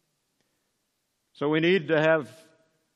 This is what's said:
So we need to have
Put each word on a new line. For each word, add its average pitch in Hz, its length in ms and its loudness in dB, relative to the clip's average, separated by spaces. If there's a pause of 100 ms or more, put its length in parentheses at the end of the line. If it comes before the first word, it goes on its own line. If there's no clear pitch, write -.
(1300)
So 147 160 -6
we 156 120 0
need 170 280 0
to 156 100 0
have 156 300 0 (680)